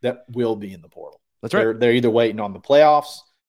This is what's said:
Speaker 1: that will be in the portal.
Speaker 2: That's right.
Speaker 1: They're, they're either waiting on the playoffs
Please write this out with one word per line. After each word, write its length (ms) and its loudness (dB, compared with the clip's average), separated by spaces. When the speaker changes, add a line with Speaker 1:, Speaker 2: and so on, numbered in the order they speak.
Speaker 1:
that 280 -6
will 260 -4
be 160 -14
in 100 -20
the 60 -20
portal. 320 -20
Speaker 2:
That's 140 -8
right. 100 2
Speaker 1:
They're, 100 -2
they're 200 2
either 160 2
waiting 280 0
on 140 -8
the 80 -18
playoffs 600 2